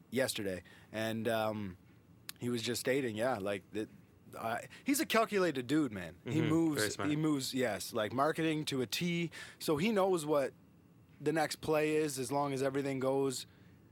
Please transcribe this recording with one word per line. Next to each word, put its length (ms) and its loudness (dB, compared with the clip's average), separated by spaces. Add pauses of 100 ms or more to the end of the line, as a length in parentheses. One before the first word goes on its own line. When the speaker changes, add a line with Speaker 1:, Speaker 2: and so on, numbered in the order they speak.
(120)
Speaker 1:
yesterday, 520 -2 (300)
and, 340 -4
um, 480 -2 (640)
he 100 -4
was 120 -2
just 200 -2
stating, 340 0
yeah, 240 0
like, 320 -2
that, 180 -4 (500)
I, 260 -4 (180)
he's 160 2
a 60 -2
calculated 600 2
dude, 280 2
man. 200 -8 (120)
He 160 0
Speaker 2:
Mm-hmm. 80 2
Speaker 1:
moves, 320 2
Speaker 2:
Very 100 2
smart. 180 -2
Speaker 1:
he 60 0
moves, 380 0
yes, 400 -2
like, 200 0
marketing 520 0
to 160 -2
a 40 -2
T. 460 -2 (280)
So 180 2
he 140 2
knows 340 2
what 260 2 (680)
the 100 2
next 300 0
play 340 2
is 240 2
as 140 -4
long 200 2
as 80 -2
everything 380 0
goes 480 0 (440)